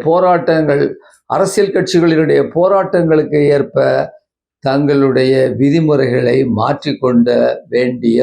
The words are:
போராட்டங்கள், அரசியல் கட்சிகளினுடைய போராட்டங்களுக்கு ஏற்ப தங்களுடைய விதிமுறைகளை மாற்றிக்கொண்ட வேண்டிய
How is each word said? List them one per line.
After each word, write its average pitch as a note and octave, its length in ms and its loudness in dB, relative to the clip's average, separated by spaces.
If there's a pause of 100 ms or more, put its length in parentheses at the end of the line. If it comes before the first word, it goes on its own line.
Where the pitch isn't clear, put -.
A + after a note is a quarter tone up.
போராட்டங்கள், D#3+ 840 0 (460)
அரசியல் G3 440 -2
கட்சிகளினுடைய D#3+ 720 2
போராட்டங்களுக்கு E3+ 920 0 (100)
ஏற்ப C#3+ 360 0 (800)
தங்களுடைய C3+ 680 0 (200)
விதிமுறைகளை C3+ 800 0 (160)
மாற்றிக்கொண்ட B2 800 -2 (400)
வேண்டிய A#2+ 540 -2